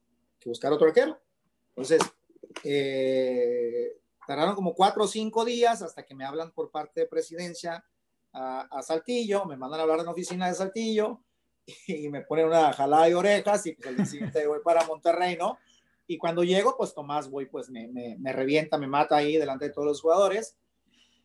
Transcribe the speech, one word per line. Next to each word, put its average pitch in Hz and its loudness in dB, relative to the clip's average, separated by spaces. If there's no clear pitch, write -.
que 120 -10
buscar 135 -2
otro 156 6
arquero. 254 4
Entonces, 135 2
eh, 127 0
tardaron 156 0
como 185 -4
cuatro 202 4
o - 0
cinco 220 -4
días 233 2
hasta 160 -12
que 139 -20
me 131 -10
hablan 160 -8
por 156 -8
parte 151 -6
de 165 0
presidencia 165 -8
a, 131 -8
a 139 -8
Saltillo, 202 -2
me 147 -10
mandan 160 -8
a 160 -2
hablar 160 2
en 170 -6
la 175 -8
oficina 180 -6
de 180 -2
Saltillo 214 -4
<laughs> - -18
y 151 -6
me 139 -8
ponen 160 2
una 160 6
jalada 147 6
de 170 6
orejas 202 2
y, 160 -6
pues, - -16
al 127 -8
día 196 2
siguiente 151 -2
voy 147 0
para 165 4
Monterrey, 170 0
¿no? 202 -4
Y 170 -6
cuando 170 -2
llego, 196 4
pues, 226 -4
Tomás 147 -6
Boy, 135 -8
pues, 127 -12
me, 113 -14
me, 120 -12
me 131 -6
revienta, 147 2
me 143 -4
mata 147 2
ahí 147 2
delante 139 -2
de 147 -6
todos 147 -2
los 143 -2
jugadores. 196 2